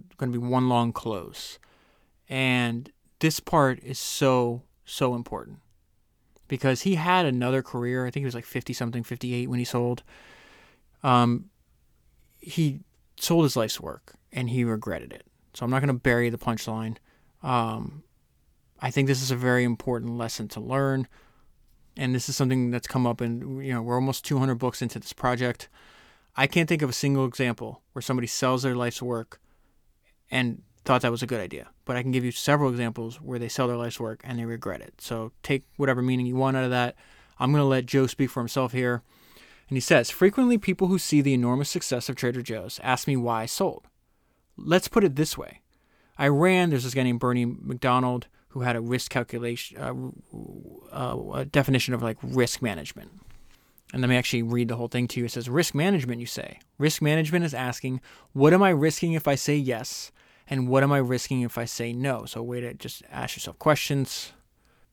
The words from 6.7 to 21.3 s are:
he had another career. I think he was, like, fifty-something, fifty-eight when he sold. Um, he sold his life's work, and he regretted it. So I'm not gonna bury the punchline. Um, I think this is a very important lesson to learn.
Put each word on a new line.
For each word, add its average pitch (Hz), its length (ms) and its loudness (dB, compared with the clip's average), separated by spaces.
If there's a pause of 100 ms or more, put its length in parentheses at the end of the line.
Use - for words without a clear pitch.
he 196 140 2
had 175 300 2
another 127 360 2
career. 127 440 -2
I 123 60 -4
think 143 100 -4
he 139 40 -2
was, 120 100 -4
like, 117 100 -10
fifty-something, 120 580 -6
fifty-eight 123 460 -4
when 123 100 -2
he 120 60 -2
sold. 120 380 -2 (960)
Um, 120 480 4 (920)
he 147 420 -2 (360)
sold 170 260 4
his 139 120 4
life's 113 240 0
work, - 360 -14 (160)
and 127 180 -4
he 123 140 2
regretted 107 500 -4
it. - 120 -20 (280)
So - 100 -12
I'm 120 60 -2
not 131 120 2
gonna 139 120 2
bury 120 360 2
the 120 80 -4
punchline. 110 600 -6 (440)
Um, 123 640 -2 (760)
I 127 100 -2
think 135 180 2
this 131 140 2
is 131 100 -2
a 123 40 0
very 123 280 4
important 117 540 -2
lesson 113 320 -6
to - 100 -12
learn. 135 480 0 (880)